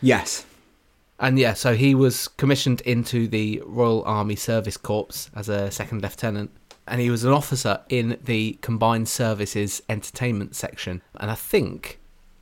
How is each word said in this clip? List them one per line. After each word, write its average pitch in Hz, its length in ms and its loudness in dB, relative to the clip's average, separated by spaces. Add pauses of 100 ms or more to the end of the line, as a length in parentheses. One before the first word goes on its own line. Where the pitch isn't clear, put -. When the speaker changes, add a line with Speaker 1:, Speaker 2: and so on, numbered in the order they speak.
Speaker 1:
Yes. - 460 2 (760)
Speaker 2:
And 131 160 4
yeah, 117 140 4
so 120 220 2
he 135 200 6
was 131 340 4
commissioned 135 520 2
into 117 480 0
the 107 380 -2
Royal 113 380 2
Army 104 320 0
Service 110 420 -2
Corps - 560 -4
as 107 160 -8
a 101 200 -2
second 107 300 -6
lieutenant, 104 500 -4 (360)
and 123 120 -4
he 120 120 2
was 117 140 0
an 131 80 4
officer 131 480 0 (100)
in 120 340 0
the 110 380 0
Combined 113 440 2
Services 104 840 -2
Entertainment 107 680 -4
Section. - 460 -8 (160)
And 104 120 -6
I 113 40 -2
think - 640 -2 (420)